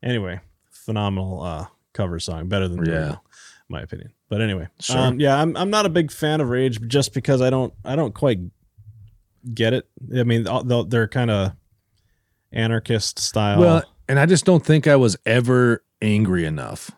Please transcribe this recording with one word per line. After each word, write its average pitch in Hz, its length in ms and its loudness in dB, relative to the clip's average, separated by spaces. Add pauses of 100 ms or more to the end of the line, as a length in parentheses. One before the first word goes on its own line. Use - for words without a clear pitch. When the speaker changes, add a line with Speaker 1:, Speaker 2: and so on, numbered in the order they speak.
Speaker 1:
Anyway, 98 380 -4 (300)
phenomenal, 98 720 -4
uh, 82 240 -8 (260)
cover 85 260 -4
song. 82 300 -8
Better 95 200 0
than 87 140 -4
the 82 80 0
Speaker 2:
Yeah. 82 60 -2
Speaker 1:
original, 76 260 -4 (460)
in - 80 -12
my - 60 -10
opinion. - 300 -16 (180)
But 104 100 -2
anyway, 101 280 -4 (120)
Speaker 2:
Sure. - 160 -4
Speaker 1:
um, 127 240 0
yeah, 139 180 2
I'm, 156 200 0
I'm 185 100 -4
not 208 160 0
a 190 60 0
big 160 200 0
fan 156 300 -2
of 135 80 -2
Rage 123 400 0
just 135 240 0
because 131 300 0
I 127 80 2
don't, 131 240 -2 (100)
I 131 120 -4
don't 147 180 -2
quite 127 240 0 (1120)
get 113 220 2
it. - 120 -4 (300)
I 127 60 2
mean, 117 240 2
all, 120 180 -2
they'll, 120 200 0
they're 113 240 0
kinda 107 480 0 (960)
anarchist 113 680 -2
style. 104 420 0
Speaker 2:
Well, 165 240 6 (240)
and 139 100 2
I 143 80 4
just 170 180 4
don't 180 200 4
think 156 220 4
I 147 100 8
was 117 200 4 (100)
ever 123 560 4 (180)
angry 104 440 2
enough 71 540 -8